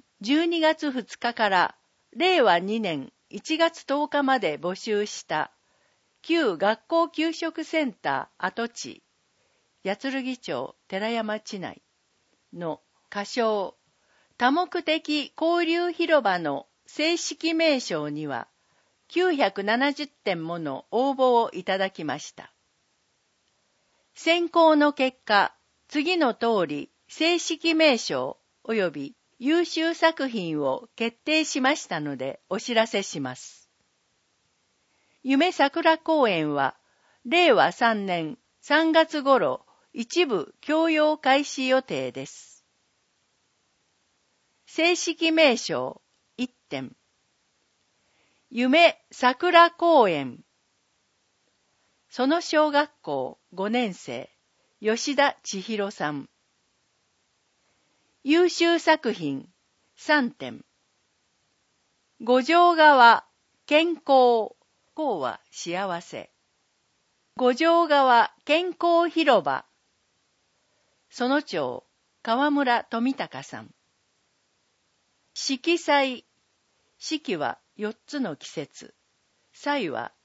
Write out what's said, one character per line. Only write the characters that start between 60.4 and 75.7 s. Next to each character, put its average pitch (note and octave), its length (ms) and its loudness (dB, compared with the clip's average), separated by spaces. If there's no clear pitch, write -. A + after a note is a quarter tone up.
五 B3 220 2
条 E4+ 320 4
川、 C#4 520 8
健 D#4+ 280 2
康、 B3 600 2
康 C4 240 -4
は B2 200 -6
幸 F3 500 -8
せ。 B2+ 300 -16
五 B3 160 2
条 E4 340 2
川、 C4 480 4
健 F4 240 0
康 E4+ 400 0
広 C#4 360 2
場。 C3+ 220 -4
そ B3 180 -4
の C#4+ 140 0
長、 C#3 420 -6
川 C4 280 0
村 C4+ 340 2
富 A#3+ 300 -2
隆 D3+ 340 -10
さ A2 120 -14
ん。 - 140 -20
色 E4 440 -4